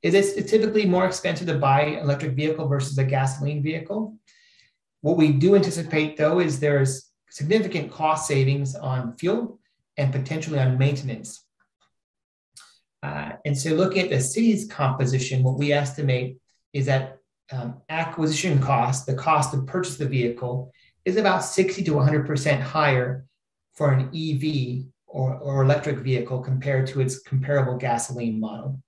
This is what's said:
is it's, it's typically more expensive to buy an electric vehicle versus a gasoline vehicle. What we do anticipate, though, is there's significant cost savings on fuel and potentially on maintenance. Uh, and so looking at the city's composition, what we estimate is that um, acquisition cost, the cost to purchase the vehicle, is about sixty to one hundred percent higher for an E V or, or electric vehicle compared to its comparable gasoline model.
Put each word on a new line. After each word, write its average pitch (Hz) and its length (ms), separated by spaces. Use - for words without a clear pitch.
is 170 140
it's, 196 160
it's - 180
typically 214 380
more 180 180
expensive 175 400
to 156 140
buy 165 220
an 151 180
electric 143 320
vehicle 151 360
versus 135 300
a 135 60
gasoline 135 580
vehicle. 165 560
What 165 160
we 151 160
do 170 220
anticipate, 156 640
though, 160 220
is 151 200
there's 139 520
significant 180 640
cost 156 360
savings 139 480
on 127 420
fuel 220 420
and 135 140
potentially 156 460
on 127 220
maintenance. 135 680
Uh, 147 300
and 143 100
so 156 200
looking 185 260
at - 80
the 131 100
city's 220 480
composition, 131 760
what 131 160
we 143 120
estimate 135 640
is 135 140
that 135 300
um, 127 380
acquisition 160 720
cost, 131 460
the 135 80
cost 147 380
to 139 120
purchase - 340
the 143 100
vehicle, 123 640
is 185 120
about 196 260
sixty - 400
to 160 100
one 139 120
hundred 147 200
percent 143 360
higher 135 640
for 147 180
an 131 200
E 160 260
V 131 500
or, 131 280
or 135 280
electric 139 340
vehicle 127 420
compared 131 480
to 135 140
its - 180
comparable 131 580
gasoline 117 600
model. 135 480